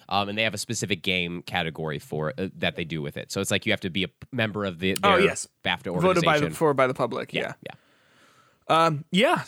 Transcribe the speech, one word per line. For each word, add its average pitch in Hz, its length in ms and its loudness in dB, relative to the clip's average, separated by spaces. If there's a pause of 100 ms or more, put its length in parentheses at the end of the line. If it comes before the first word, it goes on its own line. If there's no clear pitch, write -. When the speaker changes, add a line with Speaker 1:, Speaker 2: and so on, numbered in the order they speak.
Speaker 1:
um, 98 200 0
and 104 100 -4
they 110 40 2
have 110 120 0
a 107 40 -6
specific 101 440 -4
game 87 400 -2
category 80 560 -4
for, 76 400 -4
uh, 95 100 -4 (100)
that 87 180 -2
they 87 80 -4
do 78 180 -6
with 71 140 -8
it. - 160 -10
So 98 80 -4
it's 98 100 -2
like 98 160 -2
you 107 60 2
have 98 80 0
to 95 100 -4
be 92 140 -2
a 85 40 -8
p-, - 60 -16 (160)
member 110 340 -2
of 90 140 -4
the, 95 240 2
Speaker 2:
Oh, 196 140 6
Speaker 1:
their 180 40 4
Speaker 2:
yes. 90 280 0 (160)
Speaker 1:
bafta 180 360 -2
Speaker 2:
Voted 180 240 4
by 156 140 4
the, 147 60 2
Speaker 1:
organization. 156 80 -4
Speaker 2:
for 151 220 2
by 135 120 4
the 127 80 0
public, - 400 -4
Speaker 1:
Yeah, - 200 -4 (100)
Speaker 2:
yeah. - 100 -12 (960)
Speaker 1:
yeah. 160 180 6
Speaker 2:
Um, 151 240 0
yeah, 208 380 4